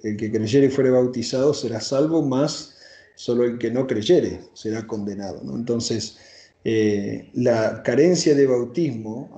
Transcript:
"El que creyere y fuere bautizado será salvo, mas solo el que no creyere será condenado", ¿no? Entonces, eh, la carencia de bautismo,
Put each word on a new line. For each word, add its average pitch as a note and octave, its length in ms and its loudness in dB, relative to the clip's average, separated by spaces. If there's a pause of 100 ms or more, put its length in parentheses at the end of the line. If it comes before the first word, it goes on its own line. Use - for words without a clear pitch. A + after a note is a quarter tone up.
"El G#2+ 140 -4
que G#2+ 120 -4
creyere A2 360 4
y C3 40 4
fuere C3 200 2
bautizado B2+ 640 2
será A2+ 260 -6
salvo, D#3 420 0
mas C#3 540 -2 (400)
solo A#2+ 300 0
el A#2+ 120 -2
que A#2 140 -2
no B2+ 160 0
creyere A#2 540 2 (120)
será A2 340 -6
condenado", G2+ 540 -8
¿no? C3+ 140 -10
Entonces, A#2 600 -4 (480)
eh, G#2+ 680 0
la A#2+ 480 0
carencia D3+ 540 4
de C#3 100 6
bautismo, A#2+ 920 -2